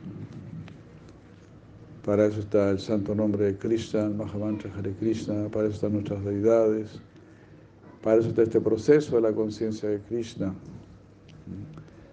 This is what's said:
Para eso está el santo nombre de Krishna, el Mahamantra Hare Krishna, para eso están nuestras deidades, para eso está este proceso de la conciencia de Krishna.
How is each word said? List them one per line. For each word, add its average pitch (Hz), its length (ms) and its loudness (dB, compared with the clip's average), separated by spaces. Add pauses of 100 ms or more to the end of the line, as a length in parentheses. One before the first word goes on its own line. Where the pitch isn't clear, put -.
(2000)
Para 104 220 4
eso 107 140 0
está 101 300 2
el 95 100 2
santo 104 340 -2
nombre 104 300 2
de 98 140 0
Krishna, 113 460 0
el 104 100 -2
Mahamantra 104 640 -4
Hare 101 180 -4
Krishna, 107 540 -2
para 107 180 0
eso 104 100 0
están 104 160 -2
nuestras 101 320 -2
deidades, 110 760 2 (1000)
para 110 140 4
eso 113 140 4
está 113 120 4
este 110 180 4
proceso 120 560 4
de 113 60 4
la 110 100 2
conciencia 110 560 -4
de 104 120 0
Krishna. 110 540 -6 (1600)